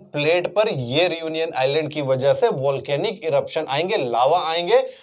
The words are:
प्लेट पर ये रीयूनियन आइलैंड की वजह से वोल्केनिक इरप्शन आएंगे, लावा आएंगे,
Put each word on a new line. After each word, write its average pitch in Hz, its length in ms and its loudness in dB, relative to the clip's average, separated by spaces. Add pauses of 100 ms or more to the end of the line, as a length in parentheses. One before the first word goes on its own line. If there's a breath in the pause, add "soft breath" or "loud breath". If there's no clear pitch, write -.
(140)
प्लेट 165 420 0
पर 220 140 2
ये 143 380 0
रीयूनियन 160 480 -4
आइलैंड 139 360 0
की 151 120 -4
वजह 135 300 2
से 233 160 2
वोल्केनिक 143 760 -2
इरप्शन 156 440 -2
आएंगे, 175 300 0
लावा 135 500 2
आएंगे, 175 360 2 (180 loud breath)